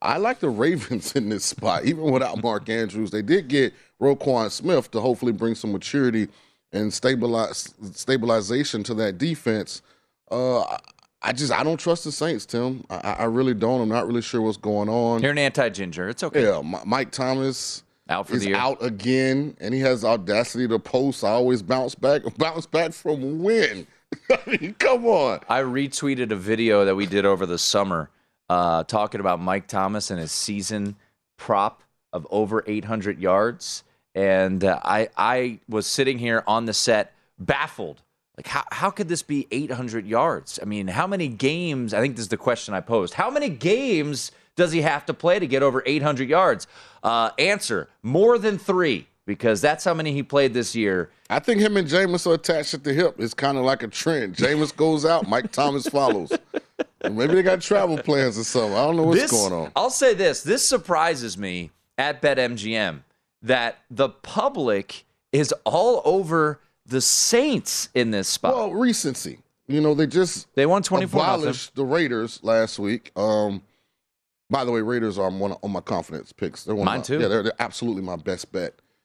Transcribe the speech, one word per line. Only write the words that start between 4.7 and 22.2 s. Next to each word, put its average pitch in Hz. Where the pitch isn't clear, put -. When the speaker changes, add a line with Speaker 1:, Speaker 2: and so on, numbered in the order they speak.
Speaker 1:
to 110
hopefully 120
bring 113
some 107
maturity 113
and 107
stabilize, 120
stabilization 117
to 120
that 104
defense. 113
Uh, 123
I, -
I -
just, 127
I 107
don't 156
trust 170
the 156
Saints, 147
Tim. 127
I, 92
I, 101
I 107
really 123
don't. 113
I'm 110
not 110
really 120
sure 117
what's 110
going 104
on. 117
Speaker 2:
You're 139
an 147
anti-ginger. 98
It's 120
okay. 147
Speaker 1:
Yeah, 95
Mi-, 80
Mike 123
Thomas 131
Speaker 2:
Out 95
for 107
Speaker 1:
is 117
Speaker 2:
the 98
year. 98
Speaker 1:
out 131
again, 131
and 110
he 135
has 127
the 117
audacity 113
to 110
post, 131
"I 104
always 123
bounce 127
back." 139